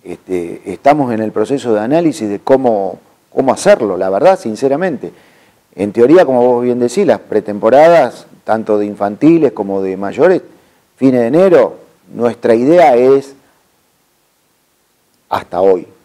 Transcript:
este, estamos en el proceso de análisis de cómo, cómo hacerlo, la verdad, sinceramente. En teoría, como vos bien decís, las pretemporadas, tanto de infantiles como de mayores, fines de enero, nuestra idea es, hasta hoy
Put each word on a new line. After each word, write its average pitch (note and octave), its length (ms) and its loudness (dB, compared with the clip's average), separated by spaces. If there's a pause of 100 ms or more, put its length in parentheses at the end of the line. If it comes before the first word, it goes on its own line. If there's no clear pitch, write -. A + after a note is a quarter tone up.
este, F2 600 -10
estamos C3+ 480 0
en A2 80 -4
el G#2+ 100 -4
proceso A#2 420 -2
de G#2 60 0
análisis C3 500 -2
de G2+ 120 -8
cómo, A#2 580 -2 (340)
cómo C3 200 -2
hacerlo, A#2 420 0
la F2+ 140 -4
verdad, D3+ 280 2
sinceramente. C3+ 760 -6 (640)
En G2+ 180 -6
teoría, D3 320 4
como B2+ 180 0
vos B2 180 2
bien B2 160 -2
decís, B2 300 -2
las G#2+ 120 0
pretemporadas, A#2+ 1080 0 (160)
tanto G#2+ 340 -2
de G#2 80 -2
infantiles G#2+ 680 0
como G2 280 -6
de F#2+ 140 -4
mayores, A2 460 0 (560)
fines B2+ 240 0
de A#2 60 0
enero, D3+ 500 2 (360)
nuestra A2+ 400 -2
idea C#3 440 4
es, C3+ 360 0 (2000)
hasta F#2+ 320 -6
hoy F#2+ 260 0 (180)